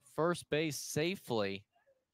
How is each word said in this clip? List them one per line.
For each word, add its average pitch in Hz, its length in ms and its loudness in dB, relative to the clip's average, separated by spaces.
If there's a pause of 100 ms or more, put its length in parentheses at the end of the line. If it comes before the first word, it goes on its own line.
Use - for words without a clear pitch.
(160)
first 165 340 0
base 151 280 0
safely. 113 880 -2 (480)